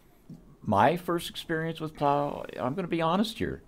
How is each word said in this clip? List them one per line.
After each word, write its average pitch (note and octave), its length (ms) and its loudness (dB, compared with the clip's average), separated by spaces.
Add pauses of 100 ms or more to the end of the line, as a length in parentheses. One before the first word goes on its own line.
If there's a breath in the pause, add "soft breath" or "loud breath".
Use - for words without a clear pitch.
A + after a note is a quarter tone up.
(640)
My A#2 360 4
first E3+ 320 -4
experience D#3+ 500 -4
with D#3 160 -8
Plow, C#3+ 480 0 (160)
I'm B2+ 140 0
gonna F#3 120 -4
be E3 140 0
honest F3 380 2
here. C#2 300 -4